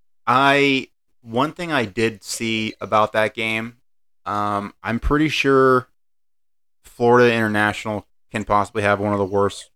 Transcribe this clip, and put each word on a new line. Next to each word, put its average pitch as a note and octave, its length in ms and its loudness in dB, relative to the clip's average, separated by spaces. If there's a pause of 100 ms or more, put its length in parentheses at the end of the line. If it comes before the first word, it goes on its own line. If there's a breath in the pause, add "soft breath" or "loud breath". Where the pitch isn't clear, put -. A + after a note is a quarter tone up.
(260)
I, C#3 640 2 (340)
one B2 300 -2
thing E3+ 200 -8
I B2+ 140 0
did A2 360 -4
see A2 600 -6
about G#2+ 320 0
that G#2+ 180 0
game, A2+ 460 -6 (480)
um, G#2 560 -4
I'm A2 180 -4
pretty D3 300 2
sure C3 580 2 (960)
Florida A#2+ 500 4
International G#2+ 720 -2 (260)
can G#2+ 140 -6
possibly G#2 380 -2
have G2+ 180 0
one G#2 140 0
of G2+ 40 -2
the G2+ 60 0
worst G2 500 -2